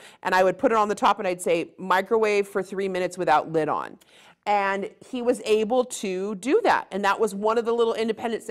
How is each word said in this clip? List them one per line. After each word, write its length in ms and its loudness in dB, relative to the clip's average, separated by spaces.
And 100 0
I 120 6
would 120 2
put 140 2
it 60 2
on 100 4
the 80 -2
top 240 2
and 80 -4
I'd 140 -4
say, 360 0
"Microwave 720 2
for 160 -4
three 240 -6
minutes 300 -4
without 340 2
lid 160 0
on." 320 -6
And 420 0
he 140 -8
was 240 0
able 400 2
to 500 -6
do 280 0
that. 280 2
And 140 -6
that 140 2
was 160 0
one 240 0
of 60 -4
the 80 0
little 200 0
independents. 580 -6